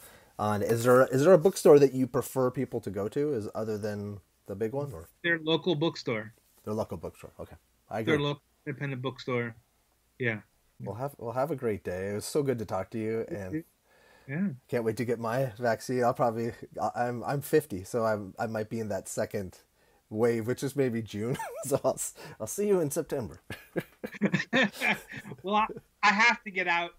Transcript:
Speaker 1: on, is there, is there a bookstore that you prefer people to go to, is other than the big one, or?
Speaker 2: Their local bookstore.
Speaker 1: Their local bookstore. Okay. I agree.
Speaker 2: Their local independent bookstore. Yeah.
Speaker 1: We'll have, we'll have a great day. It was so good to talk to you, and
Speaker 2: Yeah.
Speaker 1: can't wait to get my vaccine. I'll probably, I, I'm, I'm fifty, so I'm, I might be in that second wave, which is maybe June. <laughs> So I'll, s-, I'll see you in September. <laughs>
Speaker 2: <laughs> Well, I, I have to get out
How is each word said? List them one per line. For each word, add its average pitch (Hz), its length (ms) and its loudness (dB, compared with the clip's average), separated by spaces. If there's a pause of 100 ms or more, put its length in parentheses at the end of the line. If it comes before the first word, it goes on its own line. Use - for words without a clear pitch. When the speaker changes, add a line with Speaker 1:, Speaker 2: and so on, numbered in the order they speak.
(400)
Speaker 1:
on, 104 240 0
is 113 200 0
there, 127 240 8
is 135 160 2
there 180 100 10
a 180 40 12
bookstore 165 420 8
that 135 140 6
you 131 140 0
prefer 127 420 0
people 123 320 -4
to - 80 -6
go 101 200 -2
to, 147 240 0
is 107 200 -2
other 110 240 -4
than 104 420 -6 (280)
the 101 80 -8
big 110 180 -2
one, 143 200 -4
or? 82 160 -14 (140)
Speaker 2:
Their 170 160 0
local 160 360 0
bookstore. 127 580 -4 (300)
Speaker 1:
Their 107 100 -6
local 107 240 -4
bookstore. - 420 -12
Okay. - 160 -14 (340)
I 107 100 -4
agree. 113 140 0
Speaker 2:
Their 147 80 2
local 143 200 -4 (240)
independent 139 360 -8
bookstore. 123 540 -4 (640)
Yeah. 117 200 -2 (400)
Speaker 1:
We'll 98 160 -8
have, 135 220 -8
we'll 113 160 -8
have 131 180 0
a 143 40 -4
great 113 280 -2
day. 92 260 -4
It 104 60 -2
was 104 100 -6
so 151 180 0
good 131 160 0
to 107 60 -6
talk 95 260 -4
to 120 80 -6
you, 110 300 -2
and 101 340 -6 (640)
Speaker 2:
Yeah. 165 200 -2 (220)
Speaker 1:
can't 120 140 0
wait 110 140 0
to 123 80 0
get 113 140 0
my 117 400 0
vaccine. 123 440 0
I'll 120 100 4
probably, 117 380 0 (300)
I, 113 260 0
I'm, 120 160 -4
I'm 135 180 -2
fifty, 139 420 2
so 117 220 0
I'm, 104 340 -2
I 117 80 -2
might 110 220 -4
be 117 100 -6
in 107 100 -4
that 95 180 -6
second 104 500 -6 (520)
wave, 113 380 2
which 123 160 -2
is 135 120 -4
maybe 127 260 0
June. 113 400 -4
<laughs> 855 60 -6 (180)
So 139 180 0
I'll, 135 120 2
s-, - 180 -8 (260)
I'll 110 80 -6
see 208 200 -2
you 196 120 4
in 147 120 0
September. 143 520 -4
<laughs> - 80 -14 (680)
Speaker 2:
<laughs> 220 400 0 (840)
Well, 196 120 0
I, 214 100 4 (380)
I 202 100 8
have 226 300 4
to 214 80 -12
get 180 160 -2
out 170 320 0